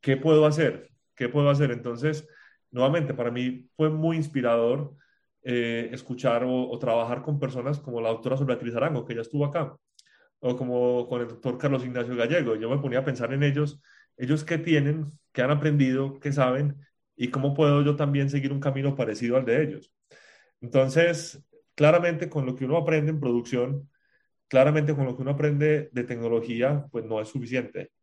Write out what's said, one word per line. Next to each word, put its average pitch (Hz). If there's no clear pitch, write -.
¿Qué 135
puedo 156
hacer? 147
¿Qué 123
puedo 143
hacer?". 143
Entonces, 120
nuevamente, 143
para 120
mí 127
fue 156
muy 160
inspirador, 120
eh, 117
escuchar 123
o, 127
o 120
trabajar 117
con 147
personas 135
como 120
la 113
doctora 123
Sol 139
Beatriz 117
Arango, 135
que 117
ya 113
estuvo 143
acá, 143
o 123
como 123
con 123
el 120
doctor 123
Carlos 135
Ignacio 123
Gallego. 120
Yo 110
me 139
ponía 127
a 135
pensar 131
en 139
ellos, 147
ellos 147
qué 165
tienen, 156
qué 131
han 131
aprendido, 139
qué 139
saben, 139
y 123
cómo 135
puedo 147
yo 147
también 139
seguir 139
un 143
camino 139
parecido 117
al 127
de 123
ellos. -
Entonces, 135
claramente 170
con 139
lo 127
que 131
uno 143
aprende 156
en 156
producción, 127
claramente 147
con 139
lo 123
que 131
uno 131
aprende 147
de 123
tecnología, 117
pues 113
no 110
es 110
suficiente. 117